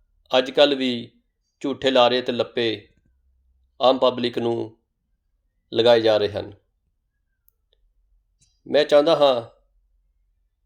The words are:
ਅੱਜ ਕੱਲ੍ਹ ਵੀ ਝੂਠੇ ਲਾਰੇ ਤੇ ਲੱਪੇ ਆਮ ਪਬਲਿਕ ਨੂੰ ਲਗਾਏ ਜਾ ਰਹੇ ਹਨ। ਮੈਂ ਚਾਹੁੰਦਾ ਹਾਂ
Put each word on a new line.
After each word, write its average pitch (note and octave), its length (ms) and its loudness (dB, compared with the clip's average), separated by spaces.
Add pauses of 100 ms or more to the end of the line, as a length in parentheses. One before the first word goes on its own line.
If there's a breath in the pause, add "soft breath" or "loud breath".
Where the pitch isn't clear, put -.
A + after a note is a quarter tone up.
(320)
ਅੱਜ C3 200 0
ਕੱਲ੍ਹ C#3+ 240 2
ਵੀ B2 360 -6 (500)
ਝੂਠੇ C3+ 300 -4
ਲਾਰੇ B2 300 4
ਤੇ B2+ 100 -6
ਲੱਪੇ A#2 360 -4 (1120)
ਆਮ C3 200 2
ਪਬਲਿਕ B2 400 -2
ਨੂੰ A#2 380 -6 (920)
ਲਗਾਏ A#2 300 2
ਜਾ A2 160 2
ਰਹੇ G#2 120 -2
ਹਨ। G2+ 240 -12 (2000)
ਮੈਂ C3+ 200 0
ਚਾਹੁੰਦਾ D3+ 300 2
ਹਾਂ C#3 260 2 (1200)